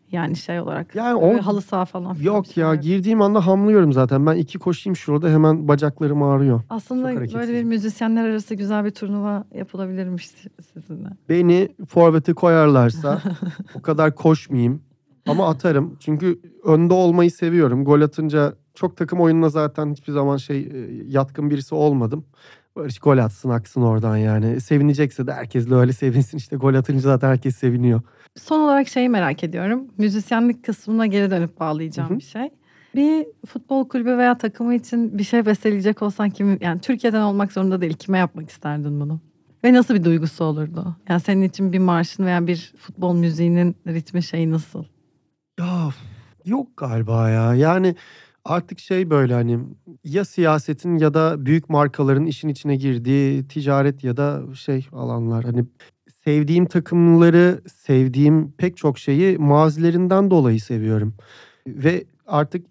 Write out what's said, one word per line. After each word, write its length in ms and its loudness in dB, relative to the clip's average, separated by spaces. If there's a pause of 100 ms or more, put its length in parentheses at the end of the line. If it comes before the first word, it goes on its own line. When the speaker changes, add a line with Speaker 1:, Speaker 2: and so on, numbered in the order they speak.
(120)
Speaker 1:
Yani 240 -4
şey 240 -8
olarak, 360 -10
Speaker 2:
Yani 260 0
Speaker 1:
böyle 180 4
Speaker 2:
o 60 -4
Speaker 1:
halı 160 -2
saha 240 -4
falan 300 -10
filan 200 0
Speaker 2:
yok 100 0
Speaker 1:
bir 80 -20
şey 100 0
Speaker 2:
ya, 100 2
Speaker 1:
yok. 100 -2
Speaker 2:
girdiğim 380 0
anda 260 2
hamlıyorum 460 4
zaten. 320 2
Ben 100 2
iki 240 -4
koşayım 360 -4
şurada, 340 -2
hemen 380 4
bacaklarım 560 0
ağrıyor. 460 2
Speaker 1:
Aslında 320 -8
Speaker 2:
Çok 60 -4 (120)
Speaker 1:
böyle 140 -6
Speaker 2:
hareketliyim. 360 -4
Speaker 1:
bir 60 -2
müzisyenler 540 -2
arası 260 -6
güzel 300 -4
bir 60 -4
turnuva 520 -6 (120)
yapılabilirmiş 760 -10 (440)
sizinle. 360 -16 (200)
Speaker 2:
Beni 400 2 (200)
forvete 440 4
koyarlarsa 880 2 (260)
Speaker 1:
<laughs> 280 -14
Speaker 2:
o 60 -14
kadar 340 0
koşmayayım 680 0 (460)
ama 220 2
atarım. 500 -2
Çünkü 400 -2 (240)
önde 300 4
olmayı 380 4
seviyorum. 540 0
Gol 160 4
atınca 520 0 (200)
çok 240 -6
takım 240 -2
oyununa 280 4
zaten 420 -4
hiçbir 220 -10
zaman 240 0
şey, 240 -8
e, 460 -12
yatkın 420 -2
birisi 260 -4
olmadım. 500 0 (520)
Böyle 120 -8
işte 140 -12
gol 140 4
atsın, 320 -2
aksın 320 -4
oradan 360 0
yani. 440 0
Sevinecekse 640 0
de 60 -6
herkesle 420 -2
öyle 180 4
sevinsin. 440 -2
İşte 180 -10
gol 180 2
atınca 260 0
zaten 300 2
herkes 260 -2
seviniyor. 460 0 (380)
Speaker 1:
Son 200 -2
olarak 280 2
şeyi 220 -2
merak 340 0
ediyorum. 420 -4 (120)
Müzisyenlik 640 0
kısmına 420 -4
geri 260 0
dönüp 280 -4
bağlayacağım 500 -6
Speaker 2:
Hı 40 -2
hı. 40 -4
Speaker 1:
bir 60 -8
şey. 260 -10 (460)
Bir 300 0 (220)
futbol 420 -4
kulübü 280 -2
veya 200 2
takımı 380 -4
için 420 -4
bir 60 -2
şey 220 0
besteleyecek 560 0
olsan 280 -2
kimi, 320 0
yani 200 -4
Türkiye'den 400 -2
olmak 300 -2
zorunda 300 -2
değil, 120 -2
kime 240 -4
yapmak 320 -2
isterdin 500 -6
bunu? 200 -6 (440)
Ve 100 6
nasıl 220 4
bir 80 2
duygusu 400 0
olurdu? 520 -6 (140)
Yani 100 0
senin 220 0
için 320 -2
bir 60 0
marşın 460 0
veya 220 0
bir 300 -6
futbol 380 -6
müziğinin 600 0 (120)
ritmi 360 -6
şey 280 -4
nasıl? 320 -6 (760)
Speaker 2:
Ya, 300 -4 (560)
yok 320 -6
galiba 520 -2
ya. 260 2
Yani 400 2 (500)
artık 340 -6
şey 300 -4
böyle 240 2
hani 260 0 (440)
ya 220 -4
siyasetin 720 -2
ya 160 2
da 320 0
büyük 240 0
markaların 560 0
işin 240 -6
içine 260 -4
girdiği 720 -2
ticaret 560 -2
ya 140 -4
da 240 -2 (140)
şey 360 -6
alanlar. 540 -4
Hani 200 -2 (580)
sevdiğim 420 2
takımları, 1000 4
sevdiğim 880 2
pek 200 -4
çok 220 -2
şeyi 380 0
mazilerinden 920 2
dolayı 300 2
seviyorum. 520 -2 (540)
Ve 360 -2 (240)
artık 440 -2